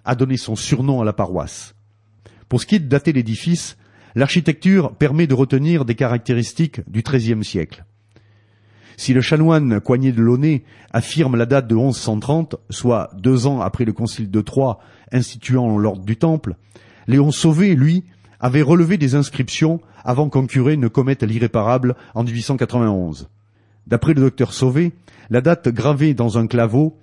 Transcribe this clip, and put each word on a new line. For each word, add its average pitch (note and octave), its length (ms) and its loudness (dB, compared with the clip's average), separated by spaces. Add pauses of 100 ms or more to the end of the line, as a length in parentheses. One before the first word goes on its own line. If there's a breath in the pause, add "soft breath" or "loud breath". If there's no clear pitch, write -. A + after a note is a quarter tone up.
a B2 120 -2
donné B2+ 220 -2
son A2 180 -6
surnom C3 460 -2
à A2+ 40 0
la G#2+ 80 -2
paroisse. F2 640 -6 (760 soft breath)
Pour B2+ 100 0
ce - 60 -4
qui G#3 100 2
est G#3 40 2
de D3+ 80 -4
dater C#3 260 2
l'édifice, B2+ 640 -2 (380 soft breath)
l'architecture D#3+ 800 2
permet D3+ 320 2
de C3+ 80 2
retenir C3+ 500 2
des A#2 100 -2
caractéristiques A#2+ 960 -2
du A2 140 -4
treizième A#2 400 0
siècle. - 420 -8 (1120 soft breath)
Si - 160 -2
le B2+ 80 4
chanoine D3+ 580 2
Coignet C3 340 0
de A2+ 100 2
Launay C3 400 2 (280 soft breath)
affirme C3 440 -2
la A#2 100 2
date B2+ 220 0
de A2+ 80 2
onze B2 220 0
cent G#2+ 220 -4
trente, D#3 360 -2 (160)
soit A2+ 440 -2
deux A#2+ 300 2
ans C#3 140 0
après G2+ 260 -2
le G#2+ 80 -2
concile A2 380 -6
de G#2+ 100 0
Troyes B2+ 380 -2 (320 soft breath)
instituant B2 640 -2
l'ordre G2+ 280 -2
du A2 120 -4
Temple, D#3 380 -2 (500 soft breath)
Léon C#3 260 2
Sauvé, E3 440 2
lui, D#3 300 2 (380 soft breath)
avait B2+ 200 2
relevé E3+ 340 4
des C#3 160 0
inscriptions C#3+ 680 0 (220 loud breath)
avant C3 240 0
qu'un C3 200 0
curé C3+ 280 2
ne C3 120 0
commette C3+ 340 0
l'irréparable A#2 760 0 (200 loud breath)
en A2+ 80 -2
dix-huit A#2 180 -4
cent C3+ 160 -4
quatre-vingt-onze. G2 720 -2 (560)
D'après D3 300 0
le C#3 60 2
docteur C3 300 0
Sauvé, C#3+ 420 0 (360 soft breath)
la A#2 120 2
date D3+ 280 2
gravée C#3 460 0
dans A#2 240 0
un A2+ 80 0
claveau A#2+ 560 0